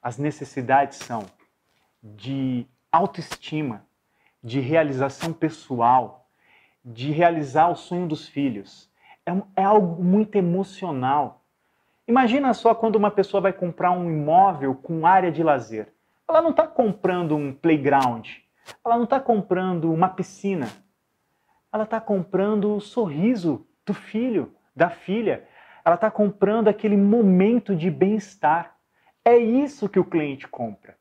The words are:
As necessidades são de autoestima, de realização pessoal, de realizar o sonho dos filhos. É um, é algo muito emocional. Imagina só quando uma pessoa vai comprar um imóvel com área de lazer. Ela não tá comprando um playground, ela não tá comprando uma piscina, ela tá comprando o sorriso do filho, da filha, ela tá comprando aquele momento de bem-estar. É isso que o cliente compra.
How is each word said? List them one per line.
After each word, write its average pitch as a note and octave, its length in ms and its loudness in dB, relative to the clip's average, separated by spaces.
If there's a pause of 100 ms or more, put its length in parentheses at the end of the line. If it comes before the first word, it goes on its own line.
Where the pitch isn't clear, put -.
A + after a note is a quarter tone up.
As B2 160 -10
necessidades C#3 800 -2
são A2 260 -12 (800)
de B2 640 -8 (240)
autoestima, D#3 920 -4 (580)
de B2 160 -4
realização C#3 720 -2
pessoal, B2 960 0 (540)
de B2 280 -8
realizar D#3 580 2
o - 60 -2
sonho F3+ 320 -6
dos D3+ 200 -8
filhos. B2 640 -8 (340)
É E3+ 60 -6
um, F#3+ 120 -4 (120)
é F#3+ 80 0
algo F#3 400 2
muito G#3 320 2
emocional. E3 1080 -2 (600)
Imagina B3+ 480 2
só A3+ 220 2
quando A3+ 220 0
uma G#3 120 2
pessoa G3+ 300 0
vai F#3+ 140 0
comprar F3+ 380 -2
um F3 200 -2
imóvel D#3 640 2
com D#3+ 320 -4
área F#3 240 4
de D3+ 100 -4
lazer. A2+ 520 -2 (340)
Ela D#4+ 140 4
não E4 100 0
tá D#4+ 160 2
comprando F3+ 680 -2
um C#3+ 180 -4
playground, C#3 760 0 (540)
ela A#3 140 2
não A#3+ 80 0
tá C4 140 0
comprando F#3 720 -2
uma E3+ 180 2
piscina, F3 600 -6 (1000)
ela G#3+ 140 -4
tá A3 140 -6
comprando G#3 760 -2
o G3 60 -6
sorriso F3 840 -2 (200)
do G#3 80 -4
filho, A3 600 -4 (220)
da E3+ 140 2
filha, F#3 580 -6 (380)
ela E3+ 120 4
tá A3 120 0
comprando G#3 580 0
aquele G#3 300 0
momento G3+ 760 4
de E3 140 -2
bem-estar. E3+ 840 -2 (480)
É A#3+ 140 6
isso A#3+ 500 0
que G3 120 0
o F3 60 2
cliente D3 420 -4
compra. G#2 540 -12